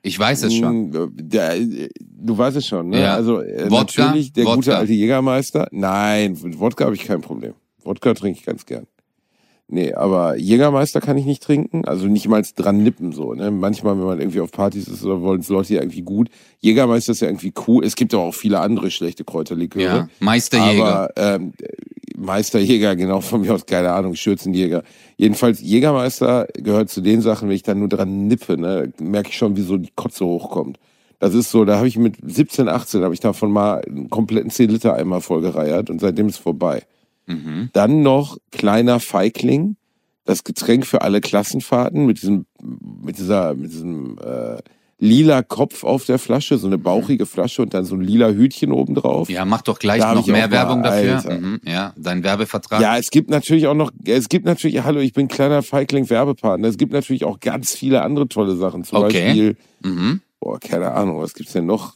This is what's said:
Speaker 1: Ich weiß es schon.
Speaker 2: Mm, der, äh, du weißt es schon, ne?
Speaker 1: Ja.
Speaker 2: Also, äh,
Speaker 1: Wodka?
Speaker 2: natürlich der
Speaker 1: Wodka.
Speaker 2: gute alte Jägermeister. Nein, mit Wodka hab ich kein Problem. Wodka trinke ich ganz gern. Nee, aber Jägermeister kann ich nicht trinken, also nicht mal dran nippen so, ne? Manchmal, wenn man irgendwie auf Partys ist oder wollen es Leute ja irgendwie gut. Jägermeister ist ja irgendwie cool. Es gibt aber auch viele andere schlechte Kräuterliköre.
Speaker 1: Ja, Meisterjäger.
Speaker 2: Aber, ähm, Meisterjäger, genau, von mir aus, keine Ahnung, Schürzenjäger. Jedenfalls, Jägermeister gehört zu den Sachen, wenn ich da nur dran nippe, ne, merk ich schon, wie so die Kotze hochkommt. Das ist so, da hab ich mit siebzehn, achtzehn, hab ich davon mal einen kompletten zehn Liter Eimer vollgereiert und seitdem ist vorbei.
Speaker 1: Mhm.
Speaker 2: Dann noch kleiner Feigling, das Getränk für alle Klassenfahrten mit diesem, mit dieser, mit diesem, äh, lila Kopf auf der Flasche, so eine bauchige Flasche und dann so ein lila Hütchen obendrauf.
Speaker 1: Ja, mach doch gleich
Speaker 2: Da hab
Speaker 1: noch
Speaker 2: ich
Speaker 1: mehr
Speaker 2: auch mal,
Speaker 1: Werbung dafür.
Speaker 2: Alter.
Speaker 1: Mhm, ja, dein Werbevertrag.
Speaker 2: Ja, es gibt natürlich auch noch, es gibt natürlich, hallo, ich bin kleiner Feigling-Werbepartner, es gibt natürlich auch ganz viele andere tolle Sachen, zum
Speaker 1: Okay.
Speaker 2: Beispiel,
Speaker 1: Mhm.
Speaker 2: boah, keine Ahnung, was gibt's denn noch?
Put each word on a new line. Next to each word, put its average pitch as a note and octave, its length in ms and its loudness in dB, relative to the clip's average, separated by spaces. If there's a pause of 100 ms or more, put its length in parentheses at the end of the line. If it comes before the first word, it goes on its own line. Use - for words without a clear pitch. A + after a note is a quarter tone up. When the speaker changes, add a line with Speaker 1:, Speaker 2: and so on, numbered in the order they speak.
Speaker 1:
Ich G2 160 -6
weiß A#2+ 260 0
es A2+ 120 2
schon. A2+ 340 0
Speaker 2:
Mm, D#2+ 240 -4
der, D#2+ 420 -2
äh, F#2 320 -4 (120)
du F#2+ 380 -6
weißt C3 180 2
es C#3+ 100 -4
schon, E2+ 220 -4
ne? A#2 140 0
Speaker 1:
Ja. G2 120 2
Speaker 2:
Also, A2+ 260 0
äh, B1+ 300 -6
Speaker 1:
Wodka? B2+ 360 4
Speaker 2:
natürlich D3+ 260 0
der A#2+ 120 2
Speaker 1:
Wodka. A2+ 120 4
Speaker 2:
gute B2+ 200 2
alte G#2+ 160 0
Jägermeister. C3 800 0
Nein, G2+ 720 0
mit E2+ 160 -8
Wodka B2 280 0
hab A#2 80 0
ich - 100 -10
kein F2 160 -2
Problem. A1 340 -12 (280)
Wodka A2 320 -2
trinke G2 240 -4
ich - 80 -14
ganz - 200 -8
gern. A1+ 200 -12 (840)
Nee, E2+ 220 -2
aber F2 460 0
Jägermeister C3+ 640 2
kann C#3 160 0
ich C#3 80 -2
nicht C#3+ 160 -2
trinken, D3+ 420 0
also F#2 220 -2
nicht G#2 200 2
mal G#2+ 160 4 (140)
dran G2+ 260 2
nippen F2+ 300 0
so, C2+ 220 -6
ne? G2 160 -4
Manchmal, G2+ 480 -2
wenn F#2 80 -2
man F2+ 120 -2
irgendwie F2 220 -2
auf E2+ 100 -4
Partys G2 380 -4
ist F#2+ 160 -12
oder F#2+ 160 0
wollen F#2 200 0
es D#2+ 100 -10
Leute G2 240 0
ja D2 80 2
irgendwie - 180 -6
gut. G2+ 300 0 (300)
Jägermeister A#2 520 4
ist - 80 -2
ja G#2+ 80 2
irgendwie F#2+ 240 -6 (140)
cool. A#2 180 6
Es A2+ 100 -2
gibt A#2 200 0
aber F#2+ 80 2
auch E2+ 120 -4
viele - 260 0
andere F#2+ 300 0
schlechte E2+ 340 -6
Kräuterliköre. E2+ 600 -4
Speaker 1:
Ja, F2+ 240 0 (120)
Meisterjäger. G#2+ 680 2
Speaker 2:
Aber, G2 300 0
ähm, F#2 360 -2 (640)
Meisterjäger, G2+ 800 2
genau, F#2+ 240 0
von G#2+ 220 -2
mir F#2+ 120 0
aus, - 120 -4
keine F2+ 260 0
Ahnung, F#2 220 -2
Schürzenjäger. F2+ 680 0 (360)
Jedenfalls, G#2 420 2
Jägermeister B2+ 960 2
gehört G#2+ 340 0
zu F#2+ 140 -8
den A2 180 4
Sachen, A2 300 0
wenn G2 60 2
ich F2+ 60 -8
da G#2 120 -2
nur G2+ 140 0
dran G2 380 -2
nippe, G#2+ 300 0
ne, E2 420 -4
merk G2 300 -4
ich - 80 -12
schon, G#2 200 0
wie G2+ 60 -2
so F#2 140 -2
die F2 180 -6
Kotze - 300 -6
hochkommt. - 540 -4 (400)
Das G2 160 0
ist A#2+ 160 2
so, A2 160 6
da G#2 120 4
hab A#2 60 2
ich A2+ 140 0
mit A#2 260 2
siebzehn, C#3 440 0
achtzehn, F#2+ 360 -2
hab F2 80 0
ich F2 80 -6
davon G#2 320 0
mal G#2 340 0
einen C2+ 220 -10
kompletten A2 420 -2
zehn A2+ 200 4
Liter A2 240 2
Eimer F2+ 260 -2
vollgereiert E2 720 -2
und E2 100 -6
seitdem G2+ 280 0
ist F#2 100 -6
vorbei. E2 460 -2 (420)
Speaker 1:
Mhm. E2 480 -8
Speaker 2:
Dann B2+ 280 4
noch C#3 360 2 (140)
kleiner A#2 480 2
Feigling, B2+ 760 0 (480)
das - 200 -2
Getränk B2+ 420 0
für - 160 0
alle G2+ 180 2
Klassenfahrten B2+ 840 0
mit - 160 2
diesem, F#2+ 240 0 (560)
mit - 160 -10
dieser, F#2 360 0
mit D2 160 -8
diesem, D#2 480 -8
äh, A1+ 380 -8 (440)
lila C3 420 6
Kopf - 420 -4
auf C3 220 0
der B2+ 120 2
Flasche, C3+ 400 0
so F#2+ 80 -4
eine F#2+ 120 0
bauchige G#2+ 480 0
Flasche - 360 -4
und - 120 -2
dann F#2 100 -2
so F#2+ 120 -6
ein F#2 40 -4
lila A2 300 4
Hütchen C3 420 2
obendrauf. - 560 0
Speaker 1:
Ja, F#2 160 -4
mach G#2+ 180 0
doch - 160 -2
gleich G#2+ 220 2
Speaker 2:
Da A2 80 4
hab A2+ 80 2
Speaker 1:
noch A2+ 100 2
Speaker 2:
ich - 60 2
Speaker 1:
mehr A2 140 4
Speaker 2:
auch G#2 40 -2
mal, B2 60 4
Speaker 1:
Werbung B2+ 260 2
dafür. A2 340 2
Speaker 2:
Alter. F2+ 220 -4
Speaker 1:
Mhm, F#2+ 280 -6
ja, F#2 320 -4
dein F2 260 -4
Werbevertrag. G#2 560 -2
Speaker 2:
Ja, A2 160 2
es B2 140 -4
gibt D3+ 180 4
natürlich D3+ 380 2
auch C#3+ 80 2
noch, D3+ 160 0 (160)
es A2+ 240 2
gibt - 160 0
natürlich, D#3+ 360 0
hallo, D3 180 0
ich C3 120 0
bin C#3 160 0
kleiner C#3+ 340 2
Feigling-Werbepartner, B2 1040 0
es A2+ 120 0
gibt D3 140 0
natürlich C3+ 340 -2
auch - 140 -6
ganz - 340 -4
viele C3 280 0
andere C#3 240 0
tolle G2 300 -2
Sachen, F2+ 280 -4
zum G#2+ 200 -2
Speaker 1:
Okay. F#2 220 2
Speaker 2:
Beispiel, G#2+ 300 2 (280)
Speaker 1:
Mhm. F#2+ 360 -2 (200)
Speaker 2:
boah, - 180 -8
keine E2+ 340 -4
Ahnung, E2+ 280 -2
was D#2+ 140 -8
gibt's - 180 -16
denn E2+ 140 -2
noch? G#2+ 280 -2